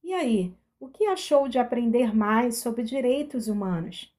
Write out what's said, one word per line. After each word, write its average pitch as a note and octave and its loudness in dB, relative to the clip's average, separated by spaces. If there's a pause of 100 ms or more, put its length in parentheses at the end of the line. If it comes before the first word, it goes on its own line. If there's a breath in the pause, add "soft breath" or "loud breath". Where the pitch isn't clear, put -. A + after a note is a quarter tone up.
E F#4 -6
aí, A3+ 0 (240)
o C4+ -16
que G#4 -2
achou C#4+ 2
de B3+ 0
aprender A#3+ 2
mais A3 2
sobre A#3 -4
direitos C4 -2
humanos? F#3 -4